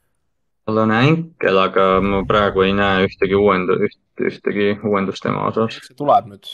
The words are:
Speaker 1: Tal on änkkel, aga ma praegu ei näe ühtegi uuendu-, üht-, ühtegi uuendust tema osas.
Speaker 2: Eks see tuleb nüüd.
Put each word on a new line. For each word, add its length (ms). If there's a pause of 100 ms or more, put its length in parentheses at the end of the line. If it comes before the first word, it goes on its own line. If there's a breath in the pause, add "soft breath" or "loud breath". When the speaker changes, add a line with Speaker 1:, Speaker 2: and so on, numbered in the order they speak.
(680)
Speaker 1:
Tal 120
on 120
änkkel, 680
aga 420
ma 240
praegu 400
ei 80
näe 340
ühtegi 300
uuendu-, 420
üht-, 480
ühtegi 560
uuendust 400
tema 260
osas. 280
Speaker 2:
Eks 120
see 60
tuleb 320
nüüd. 280